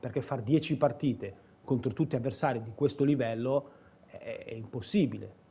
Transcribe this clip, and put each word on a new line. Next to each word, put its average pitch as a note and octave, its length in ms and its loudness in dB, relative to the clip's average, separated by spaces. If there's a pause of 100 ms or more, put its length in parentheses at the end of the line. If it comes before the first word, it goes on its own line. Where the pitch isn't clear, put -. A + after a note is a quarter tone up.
perché B2+ 220 -2
far A#2+ 200 -4
dieci D3+ 340 2
partite B2+ 680 0 (160)
contro B2+ 300 0
tutti - 240 0
avversari B2 460 0
di A2 120 -10
questo C#3+ 300 2
livello B2+ 680 2 (360)
è, - 400 -12
è A2+ 80 -10
impossibile. A2 960 0